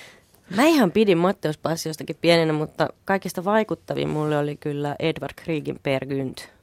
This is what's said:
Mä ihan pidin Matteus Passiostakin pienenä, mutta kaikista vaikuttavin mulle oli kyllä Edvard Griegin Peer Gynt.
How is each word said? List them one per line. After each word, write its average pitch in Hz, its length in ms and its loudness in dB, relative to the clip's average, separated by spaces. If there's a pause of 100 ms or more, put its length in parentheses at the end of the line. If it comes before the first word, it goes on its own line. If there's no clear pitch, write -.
(560)
Mä 254 100 6
ihan 269 260 6
pidin 202 260 4
Matteus 175 400 0
Passiostakin 160 600 -6
pienenä, 165 320 4
mutta 151 360 -2 (160)
kaikista 190 400 -4
vaikuttavin 170 640 -2
mulle 151 300 -2
oli 147 180 -2
kyllä 143 420 -6
Edvard - 360 -4 (100)
Griegin 147 380 -6
Peer 135 240 -2
Gynt. 135 420 -6 (140)